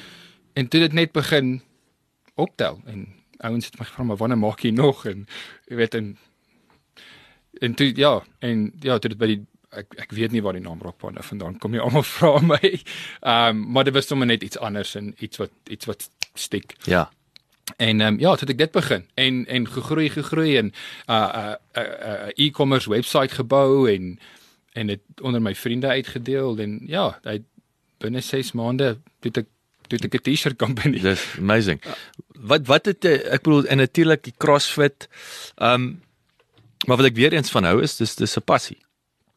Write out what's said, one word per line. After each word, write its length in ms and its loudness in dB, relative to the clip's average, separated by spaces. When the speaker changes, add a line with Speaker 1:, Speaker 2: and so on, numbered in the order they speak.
Speaker 1:
en 160 -2
toe 120 2
dit 120 2
net 200 0
begin 500 0
optel 520 -4
en 220 -14
ouens 280 -4
het 120 -18
my 80 -12
gevra, 180 -10
"Maar 120 -2
wanneer 220 0
maak 220 0
jy 100 0
nog?" 360 2
En 200 -10
jy 80 -12
weet 180 0
en, 240 -8
en 140 -2
toe, 220 2
ja, 260 2
en 420 -2
ja, 180 0
toe 140 -2
dit 80 -12
by 60 2
die, 140 0
ek, 220 -16
ek 180 -16
weet 180 -4
nie 80 0
waar 140 -4
die 80 -12
naam 180 -14
Rock 200 -14
Panda 240 -12
vandaan 320 -10
kom 160 -6
nie. 80 -2
<laughs> 20 -2
Almal 220 2
vra 280 4
my. 160 4
Ehm, 520 2
maar 160 6
dit 80 2
was 140 2
sommer 200 2
net 160 2
iets 120 -10
anders 400 -6
en 200 -10
iets 240 -10
wat, 100 -8
iets 200 -12
wat 180 -12
stiek. 400 -8
Speaker 2:
Ja. 200 2
Speaker 1:
En, 260 2
ehm, 160 2
ja, 160 4
toe 140 -4
het 20 -2
ek 80 -4
dit 160 2
begin 300 0
en, 320 0
en 240 -4
gegroei, 400 -2
gegroei 480 0
en, 140 0
uh, 100 -2
uh, 400 -2
uh, 60 -2
uh, 500 -8
e-commerce 560 0
website 480 0
gebou 540 4
en, 240 -4
en 160 -4
het 140 -8
onder 200 -2
my 120 -2
vriende 340 -4
uitgedeel 720 -4
en 220 -8
ja, 140 -2
hy, 140 -6
binne 240 -6
ses 340 -4
maande 360 0
toe 100 -6
het 140 -2
ek, 40 -20
toe 80 -2
het 80 -4
ek 120 -2
'n 40 -12
T-shirt 260 -2
company. 440 0
Speaker 2:
Dis 220 2
amazing. 420 2
Wat, 280 0
wat 200 4
het, 180 0
eh, 300 2
ek 80 0
bedoel, 240 6
en 120 2
natuurlik 460 4
die 140 -12
CrossFit, 720 2
ehm, 340 2
maar 100 4
wat 100 8
ek 120 2
weer 140 6
eens 180 0
van 140 2
hou 180 4
is, 140 -2
dis, 180 -2
dis 220 -2
'n 60 -2
passie. 360 0